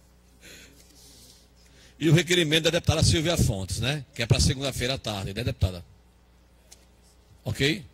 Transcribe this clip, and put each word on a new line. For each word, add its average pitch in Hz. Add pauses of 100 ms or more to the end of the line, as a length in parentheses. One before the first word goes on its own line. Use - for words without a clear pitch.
(2000)
E 156
o -
requerimento 165
da 165
deputada 156
Silvia 165
Fontes, -
né? 135 (100)
Que -
é 113
pra 139
segunda-feira 131
à 131
tarde, 101
né, 107
deputada? 98 (1600)
Ok? 151 (120)